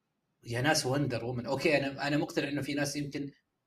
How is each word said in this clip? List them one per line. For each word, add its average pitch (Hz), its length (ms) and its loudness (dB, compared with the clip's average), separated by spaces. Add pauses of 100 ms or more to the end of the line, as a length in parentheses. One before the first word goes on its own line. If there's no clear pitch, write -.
(420)
يا 117 180 -4
ناس، 147 260 4
وندر 123 380 0
وومن. 123 220 -4
أوكي، 143 300 4
أنا، 135 320 0
أنا 147 80 2
مقتنع 151 320 0
إنه 143 140 -2
في 147 120 -2
ناس 143 220 0
يمكن 143 340 -4 (360)